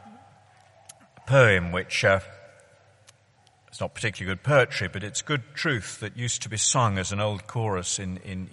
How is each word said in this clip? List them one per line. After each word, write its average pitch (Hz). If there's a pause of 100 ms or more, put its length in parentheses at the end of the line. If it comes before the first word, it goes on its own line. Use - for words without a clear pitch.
(1300)
poem 104
which, -
uh, 98 (1500)
it's -
not 92
particularly 95
good -
poetry, 127
but 92
it's -
good 143 (100)
truth 127
that 101
used 120
to 107
be 107
sung 110
as 92
an 101
old 104
chorus 104
in, 92
in 92